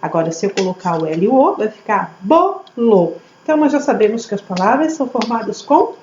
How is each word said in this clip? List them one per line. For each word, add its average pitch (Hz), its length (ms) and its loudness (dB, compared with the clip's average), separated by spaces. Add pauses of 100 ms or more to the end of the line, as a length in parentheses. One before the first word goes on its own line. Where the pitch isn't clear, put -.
Agora, 165 300 -4
se 160 140 -8
eu 196 40 0
colocar 185 500 -4
o 160 60 -2
L 160 180 -2
e 202 40 2
o 254 80 2
O, 311 200 4
vai 214 140 -4
ficar 196 520 -4
bolo. 233 920 2 (280)
Então, 311 140 0
nós 294 140 2
já 285 80 0
sabemos 220 460 0
que - 80 -8
as 202 80 -6
palavras 240 520 0
são 277 140 -4
formadas 226 540 -6
com 349 420 2